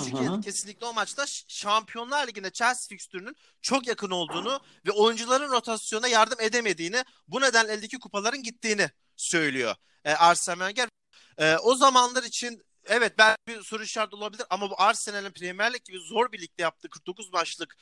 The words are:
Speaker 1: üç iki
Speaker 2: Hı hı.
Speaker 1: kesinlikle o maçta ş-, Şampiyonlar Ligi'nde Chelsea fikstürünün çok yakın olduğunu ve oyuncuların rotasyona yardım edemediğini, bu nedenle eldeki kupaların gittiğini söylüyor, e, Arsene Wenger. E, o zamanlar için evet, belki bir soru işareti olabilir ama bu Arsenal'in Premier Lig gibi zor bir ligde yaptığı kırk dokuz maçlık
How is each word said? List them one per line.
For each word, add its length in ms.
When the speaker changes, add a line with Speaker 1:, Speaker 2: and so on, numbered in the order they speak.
Speaker 1:
üç 60
iki 220
Speaker 2:
Hı 40
hı. 80
Speaker 1:
kesinlikle 440
o 80
maçta 320
ş-, 220
Şampiyonlar 800
Ligi'nde 220
Chelsea 400
fikstürünün 460
çok 260
yakın 240
olduğunu 480
ve 40
oyuncuların 600
rotasyona 560
yardım 340
edemediğini, 600
bu 140
nedenle 320
eldeki 260
kupaların 440
gittiğini 460
söylüyor, 600
e, 80
Arsene 540
Wenger. 220
E, 200
o 180
zamanlar 480
için 380
evet, 320
belki 200
bir 160
soru 200
işareti 320
olabilir 340
ama 200
bu 80
Arsenal'in 540
Premier 420
Lig 120
gibi 140
zor 320
bir 100
ligde 200
yaptığı 280
kırk 180
dokuz 260
maçlık 480